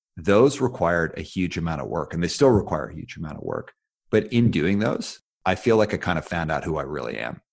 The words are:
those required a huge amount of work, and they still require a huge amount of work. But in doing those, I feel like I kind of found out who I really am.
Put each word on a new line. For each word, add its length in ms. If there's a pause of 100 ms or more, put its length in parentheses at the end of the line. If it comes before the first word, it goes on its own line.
(160)
those 440
required 560
a 60
huge 340
amount 260
of 60
work, 280
and 80
they 40
still 220
require 380
a 80
huge 200
amount 220
of 60
work. 300 (360)
But 240
in 160
doing 300
those, 400 (260)
I 80
feel 240
like 160
I 40
kind 200
of 80
found 260
out 120
who 140
I 40
really 380
am. 220 (120)